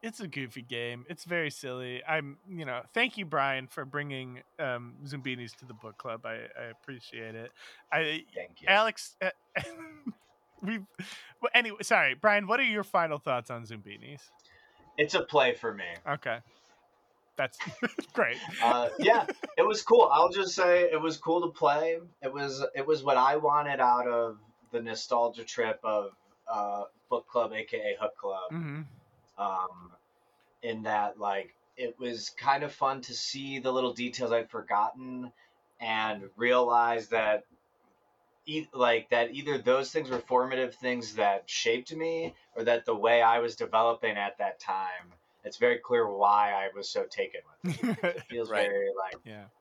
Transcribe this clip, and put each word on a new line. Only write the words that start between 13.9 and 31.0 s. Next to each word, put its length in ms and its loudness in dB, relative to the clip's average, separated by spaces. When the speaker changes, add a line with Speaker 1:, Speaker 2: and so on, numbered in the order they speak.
Speaker 2:
It's 180 2
a 60 4
play 320 4
for 200 -4
me. 120 -10
Speaker 1:
Okay. 300 -4
That's 180 -2
<laughs> 280 -6
great. 220 2
Speaker 2:
Uh, 280 4
yeah, 260 6
it 80 8
was 160 0
cool. 300 8
I'll 180 6
just 240 -2
say 380 6
it 100 2
was 160 -2
cool 240 2
to 60 0
play. 500 2
It 120 -4
was, 300 -6
it 100 -2
was 160 2
what 140 2
I 220 4
wanted 420 2
out 280 4
of 300 0
the 100 -4
nostalgia 640 -2
trip 380 -2
of, 280 0
uh, 360 -4
book 180 -2
club, 260 0
A 100 -6
K 140 -6
A 260 -4
Hook 140 -4
Club. 340 -6
Speaker 1:
Mm-hmm. 300 -8
Speaker 2:
Um, 500 -6
in 220 -6
that, 340 0